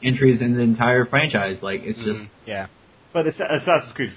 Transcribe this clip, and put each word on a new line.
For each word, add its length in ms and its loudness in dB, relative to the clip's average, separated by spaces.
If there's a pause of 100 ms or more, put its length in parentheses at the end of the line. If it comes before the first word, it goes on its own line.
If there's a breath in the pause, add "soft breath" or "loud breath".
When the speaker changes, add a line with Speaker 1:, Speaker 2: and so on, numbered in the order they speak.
Speaker 1:
entries 400 4
in 140 0
the 60 0
entire 440 4
franchise. 560 0
Like, 220 -6
it's 160 -8
just 100 -4
Speaker 2:
Mm-hmm. 140 -6 (240)
Yeah. 180 -8 (480)
Speaker 3:
But 140 0
Ass-, 340 -2
Assassin's 320 0
Creed 240 -6